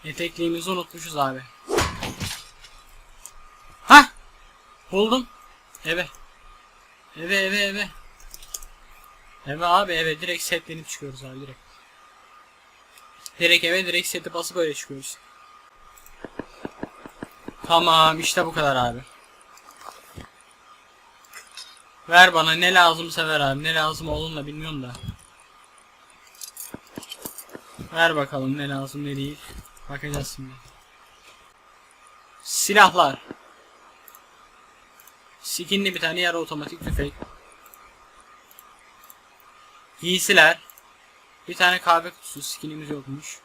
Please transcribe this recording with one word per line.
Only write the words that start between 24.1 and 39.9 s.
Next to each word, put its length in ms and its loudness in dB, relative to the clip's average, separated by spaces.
da 120 -8
bilmiyorum 360 -10
da. 100 -12
Ver 220 2
bakalım 420 -4
ne 120 -8
lazım 360 -8
ne 100 -8
değil. 220 -10
Bakacağız 460 -10
şimdi. 180 -16
Silahlar. 800 4
Skinli 540 -4
bir 40 -6
tane 200 -4
yarı 180 0
otomatik 480 -8
tüfek. 280 -4